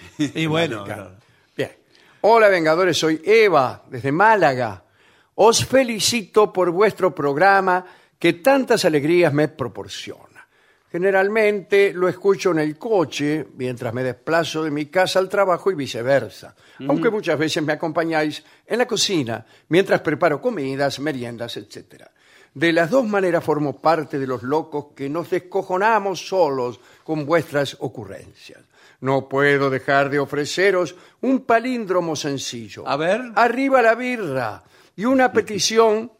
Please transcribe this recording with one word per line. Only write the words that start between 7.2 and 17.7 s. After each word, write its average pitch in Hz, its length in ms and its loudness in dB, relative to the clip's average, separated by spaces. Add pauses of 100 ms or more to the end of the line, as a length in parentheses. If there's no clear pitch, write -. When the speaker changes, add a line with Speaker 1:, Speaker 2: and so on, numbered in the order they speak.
Speaker 2:
que 170 160 2
tantas 247 520 2
alegrías 160 460 2
me 147 160 2
proporciona. - 1000 -12 (440)
Generalmente 202 1000 2
lo 180 160 0
escucho 190 440 0
en 160 80 2
el 151 180 -2
coche 156 680 -2 (100)
mientras 123 360 -6
me 127 100 -4
desplazo 156 640 -2
de 160 60 -4
mi 147 160 -4
casa 185 320 2
al 190 100 0
trabajo 190 420 0
y 190 40 -2
viceversa, 127 800 -4 (260)
Speaker 3:
Ujú. 135 100 -6
Speaker 2:
aunque 165 200 2
muchas 170 280 -2
veces 156 240 -2
me 151 120 -2